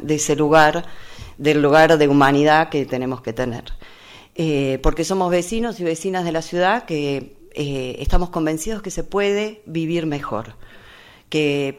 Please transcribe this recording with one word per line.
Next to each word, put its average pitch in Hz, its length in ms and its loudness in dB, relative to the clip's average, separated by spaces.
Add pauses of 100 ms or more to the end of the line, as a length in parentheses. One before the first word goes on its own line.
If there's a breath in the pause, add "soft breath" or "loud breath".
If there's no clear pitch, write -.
de 151 120 0
ese 151 200 0
lugar, 151 500 4 (540 loud breath)
del 147 240 2
lugar 156 340 6
de 147 100 6
humanidad 143 640 4
que 139 160 -2
tenemos 127 360 -6
que 113 120 -8
tener. 123 300 -4 (720 loud breath)
Eh, 139 480 -2
porque 156 200 2
somos 180 280 -2
vecinos 214 480 -2
y 180 40 -6
vecinas 175 420 -4
de 170 60 -2
la 160 120 -4
ciudad 185 420 0
que, 143 520 -6 (180)
eh, 135 420 -6
estamos 175 320 2
convencidos 165 540 -4
que 180 80 -10
se 170 120 -8
puede 202 640 -4
vivir 160 400 -4
mejor, 143 480 -8 (760 loud breath)
que 143 500 -2